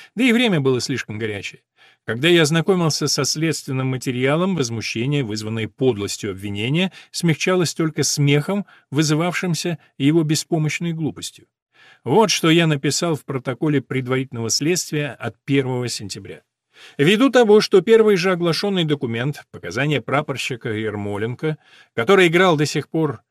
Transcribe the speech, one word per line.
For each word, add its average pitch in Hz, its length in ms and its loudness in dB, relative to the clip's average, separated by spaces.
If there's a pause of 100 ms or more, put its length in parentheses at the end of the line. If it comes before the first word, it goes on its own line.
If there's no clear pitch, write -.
(160)
Да 226 80 0
и 240 100 4
время 220 280 2
было 131 200 0
слишком 117 380 -6
горячее. 107 420 -8 (440)
Когда 123 220 -2
я 175 140 6
ознакомился 160 680 2
со 139 180 -2
следственным 139 640 -4
материалом, 135 680 -2
возмущение, 127 680 -2
вызванное 110 440 -6
подлостью 104 640 -4
обвинения, 104 600 -2 (200)
смягчалось 175 640 0
только 160 260 -2
смехом, 147 640 0 (240)
вызывавшимся 160 880 -2 (220)
его 151 240 4
беспомощной 156 680 -2
глупостью. - 520 -8 (600)
Вот 180 260 4
что - 180 2
я 170 160 6
написал 156 500 0
в - 100 -10
протоколе 139 560 -2
предварительного 127 680 -4
следствия 147 640 -4
от 113 320 -12
первого 131 460 -2
сентября. 98 540 -12 (540)
Ввиду 208 320 4
того, 220 300 6
что 190 220 4
первый 220 340 6
же 185 160 0
оглашённый 175 540 0
документ, 131 680 -2
показания 113 500 -2
прапорщика 127 680 -4
Ермоленко, 107 880 -4 (360)
который 180 340 4
играл 175 280 4
до 147 100 2
сих 143 220 -4
пор 151 440 -2